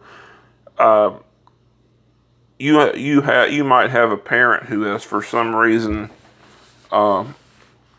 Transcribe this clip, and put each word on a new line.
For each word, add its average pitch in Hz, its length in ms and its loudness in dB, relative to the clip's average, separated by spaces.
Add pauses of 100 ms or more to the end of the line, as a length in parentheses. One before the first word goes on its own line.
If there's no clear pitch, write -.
(800)
Uh, 107 400 2 (1400)
you, 147 360 2
you 143 280 0
ha-, 123 220 2
you 147 180 -2
might 123 280 2
have 120 200 2
a 104 60 -4
parent 120 480 0
who 107 180 -6
has, 104 220 -6
for 104 180 -6
some 113 320 -4
reason, 113 560 0 (800)
um, 104 460 0 (640)